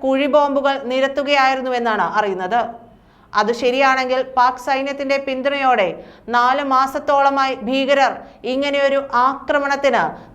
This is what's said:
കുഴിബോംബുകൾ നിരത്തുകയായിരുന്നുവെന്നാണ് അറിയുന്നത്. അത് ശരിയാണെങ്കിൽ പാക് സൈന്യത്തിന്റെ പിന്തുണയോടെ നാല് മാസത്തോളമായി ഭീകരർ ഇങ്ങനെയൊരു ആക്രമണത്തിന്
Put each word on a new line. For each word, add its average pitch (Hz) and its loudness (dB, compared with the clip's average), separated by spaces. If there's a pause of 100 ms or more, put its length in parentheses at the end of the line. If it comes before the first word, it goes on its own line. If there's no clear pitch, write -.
കുഴിബോംബുകൾ 277 2 (160)
നിരത്തുകയായിരുന്നുവെന്നാണ് 262 0 (120)
അറിയുന്നത്. 196 -2 (760)
അത് 214 2 (100)
ശരിയാണെങ്കിൽ 262 2 (180)
പാക് 247 2
സൈന്യത്തിന്റെ 277 -2
പിന്തുണയോടെ 262 0 (480)
നാല് 254 2 (100)
മാസത്തോളമായി 277 2 (120)
ഭീകരർ 269 2 (400)
ഇങ്ങനെയൊരു 277 0 (280)
ആക്രമണത്തിന് 277 0 (320)